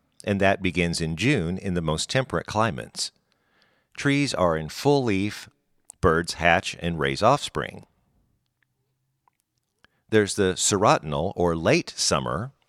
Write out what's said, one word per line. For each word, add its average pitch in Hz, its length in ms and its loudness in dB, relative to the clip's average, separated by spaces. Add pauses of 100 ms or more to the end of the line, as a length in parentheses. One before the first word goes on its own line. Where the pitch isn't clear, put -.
(240)
and 101 160 0
that 98 240 2
begins 85 380 0
in 80 160 -4
June 95 400 0
in 98 160 -6
the 87 80 -2
most 80 280 -4
temperate 127 380 -2
climates. 101 640 -4 (840)
Trees 139 380 0
are 85 220 2
in 78 140 -4
full 143 340 2
leaf, 101 460 -2 (500)
birds 85 360 2
hatch 85 440 2
and 85 180 -4
raise 69 240 -2
offspring. - 640 -2 (2250)
There's 104 260 2
the 92 180 2
serotinal, 92 800 0
or 87 180 2
late 98 440 0
summer, 76 560 -2 (160)